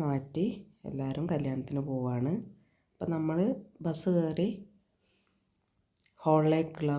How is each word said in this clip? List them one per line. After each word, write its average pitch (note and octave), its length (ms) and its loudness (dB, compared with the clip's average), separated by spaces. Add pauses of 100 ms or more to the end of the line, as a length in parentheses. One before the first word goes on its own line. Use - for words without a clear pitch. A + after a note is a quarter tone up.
മാറ്റി C#3+ 400 0 (440)
എല്ലാവരും C3+ 440 -4
കല്യാണത്തിന് C#3+ 560 -2
പോവാണ്. B2+ 420 0 (640)
അപ്പോൾ F3 220 -4
നമ്മൾ D#3+ 220 0 (480)
ബസ് E3+ 300 0
കയറി E3+ 340 2 (1800)
ഹാളിലേക്കുള്ള D#3 720 4